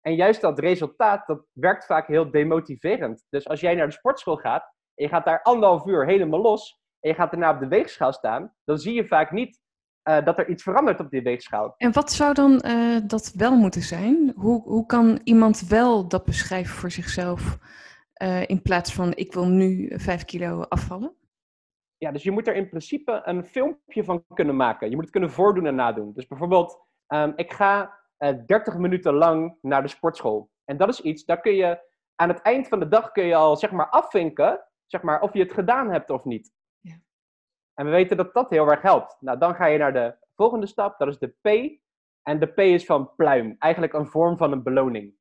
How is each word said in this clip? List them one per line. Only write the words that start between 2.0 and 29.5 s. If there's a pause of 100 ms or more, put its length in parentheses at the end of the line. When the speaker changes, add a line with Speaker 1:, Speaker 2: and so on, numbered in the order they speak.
Speaker 1:
heel
demotiverend.
Dus
als
jij
naar
de
sportschool
gaat, (300)
en
je
gaat
daar
anderhalf
uur
helemaal
los, (180)
en
je
gaat
daarna
op
de
weegschaal
staan,
dan
zie
je
vaak
niet, (420)
eh,
dat
er
iets
verandert
op
die
weegschaal.
Speaker 2:
En
wat
zou
dan,
eh,
dat
wel
moeten
zijn?
Hoe,
hoe
kan
iemand
wel
dat
beschrijven
voor
zichzelf, (560)
eh,
in
plaats
van,
"Ik
wil
nu
vijf
kilo
afvallen"? (880)
Speaker 1:
Ja,
dus
je
moet
er
in
principe
een
filmpje
van
kunnen
maken.
Je
moet
het
kunnen
voordoen
en
nadoen.
Dus
bijvoorbeeld, (220)
ehm,
ik
ga, (180)
eh, (120)
dertig
minuten
lang